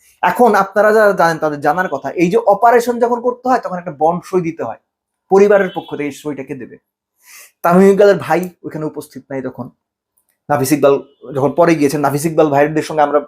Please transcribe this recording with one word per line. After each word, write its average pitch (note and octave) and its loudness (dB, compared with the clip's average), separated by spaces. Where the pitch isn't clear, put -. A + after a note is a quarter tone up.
এখন A3 2
আপনারা G3+ 2
যারা G#3 4
জানেন E3 0
তাদের D3 -4
জানার D#3 -2
কথা, C#3 -8
এই F3 0
যে G#3+ 0
অপারেশন A#3+ 2
যখন A#3 -2
করতে B3 -6
হয় B3 0
তখন F3+ -10
একটা E3+ -12
বন্ড D#3+ 0
সই F#3 -2
দিতে D#3+ -8
হয়, A#2 -10
পরিবারের G3 4
পক্ষ - -12
থেকে D3 -8
এই D3 -8
সইটা C#3 -12
কে C#3+ -12
দেবে? A#2+ -18
তামিম F#3 4
ইকবালের G3 4
ভাই D#3+ -2
ওইখানে D#3 -10
উপস্থিত D3+ -12
নাই C3+ -8
তখন। B2+ -12
নাফিস C3+ -2
ইকবাল C#3 2
যখন C3+ 0
পরে E3+ 2
গিয়েছেন, D3 -2
নাফিস C#3+ -2
ইকবাল D#3+ 0
ভাইদের D3+ 0
সঙ্গে D3+ -4
আমরা C#3+ 0